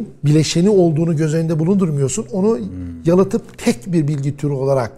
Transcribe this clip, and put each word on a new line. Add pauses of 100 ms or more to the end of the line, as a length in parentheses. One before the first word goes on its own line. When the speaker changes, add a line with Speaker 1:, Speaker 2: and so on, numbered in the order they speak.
(260)
Speaker 1:
bileşeni
olduğunu
göz
önünde
bulundurmuyorsun.
Onu
Speaker 2:
Hmm.
Speaker 1:
yalıtıp
tek
bir
bilgi
türü
olarak